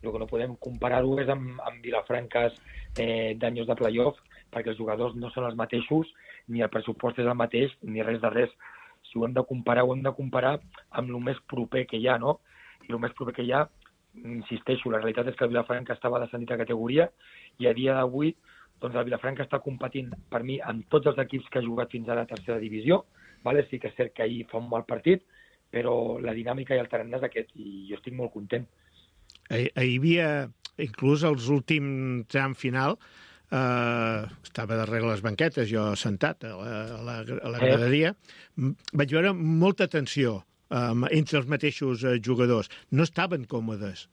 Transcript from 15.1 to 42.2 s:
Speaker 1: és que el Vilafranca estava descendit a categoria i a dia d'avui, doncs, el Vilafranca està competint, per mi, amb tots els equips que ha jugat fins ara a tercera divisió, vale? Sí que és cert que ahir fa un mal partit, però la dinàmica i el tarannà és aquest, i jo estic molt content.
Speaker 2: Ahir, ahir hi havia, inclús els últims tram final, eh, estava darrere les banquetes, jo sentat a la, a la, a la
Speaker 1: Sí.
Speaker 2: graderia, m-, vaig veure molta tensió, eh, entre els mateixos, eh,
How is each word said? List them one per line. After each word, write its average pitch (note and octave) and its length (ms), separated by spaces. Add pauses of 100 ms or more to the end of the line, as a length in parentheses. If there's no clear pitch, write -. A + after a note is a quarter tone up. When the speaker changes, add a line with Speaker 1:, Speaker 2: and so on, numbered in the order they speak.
Speaker 1:
és B2+ 60
que - 100
el A#2 40
Vilafranca A#2+ 460
estava B2 260
descendit A#2+ 320
a A2+ 60
categoria A#2+ 480 (500)
i B2 80
a A#2+ 80
dia C3+ 240
d'avui, C3+ 360 (460)
doncs, B2 140
el A#2+ 140
Vilafranca C3 340
està C#3 220
competint, C3 480 (180)
per A#2 160
mi, C3+ 160
amb A2+ 300
tots D3 180
els C#3 80
equips C3 320
que - 80
ha B2 80
jugat A#2 240
fins A#2 180
ara A#2 140
a A#2 80
tercera A2+ 320
divisió, A2+ 400 (400)
vale? C3 280
Sí B2+ 120
que G#2+ 80
és - 80
cert A#2+ 160
que A#2+ 80
ahir A#2 280
fa A2+ 120
un A#2+ 80
mal A2+ 160
partit, E3+ 380 (500)
però A#2 480
la A#2 140
dinàmica B2+ 400
i B2 60
el - 100
tarannà A#2 260
és B2+ 80
aquest, A2+ 320
i G2 300
jo G2+ 100
estic B2 160
molt B2 200
content. A#2+ 320 (840)
Speaker 2:
Ahir, A#2+ 240
ahir B2+ 160
hi B2 80
havia, E3 300 (560)
inclús C#3 420
els B2+ 240
últims C3+ 800
tram C3+ 240
final, C3 400 (560)
eh, A#2+ 720 (240)
estava A2+ 320
darrere A2+ 320
les G2+ 160
banquetes, B2 440
jo G#2+ 280
sentat A#2 480
a A2 80
la, G#2+ 300
a A2+ 180
la, A#2+ 160 (160)
a A#2 220
la - 20
Speaker 1:
Sí. B2 80
Speaker 2:
graderia, C3+ 480 (420)
m-, C3+ 180 (180)
vaig C#3+ 260
veure G3 160
molta E3+ 540
tensió, B2+ 560 (260)
eh, A#2+ 240 (160)
entre D3+ 280
els B2 80
mateixos, C3+ 580
eh, B2 180